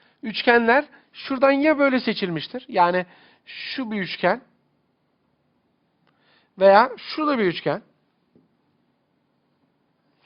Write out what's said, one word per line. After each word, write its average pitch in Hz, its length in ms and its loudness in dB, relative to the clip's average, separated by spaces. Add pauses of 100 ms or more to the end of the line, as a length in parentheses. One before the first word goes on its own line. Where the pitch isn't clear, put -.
(240)
üçgenler 240 600 2 (280)
şuradan 269 380 0
ya 285 280 2
böyle 262 200 2
seçilmiştir. 196 680 -6
Yani 180 380 2 (400)
şu - 460 -12
bir 208 100 -4
üçgen 185 400 -2 (2250)
veya 196 380 6
şu - 300 -6
da 277 100 0
bir 214 80 0
üçgen. 165 360 -4 (2500)